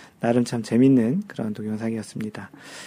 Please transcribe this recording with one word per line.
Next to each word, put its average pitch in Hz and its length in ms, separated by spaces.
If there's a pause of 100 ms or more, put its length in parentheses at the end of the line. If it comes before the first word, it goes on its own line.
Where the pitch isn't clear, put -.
(200)
나름 120 240
참 117 180
재밌는 131 680
그런 110 260
동영상이었습니다. 107 960 (360)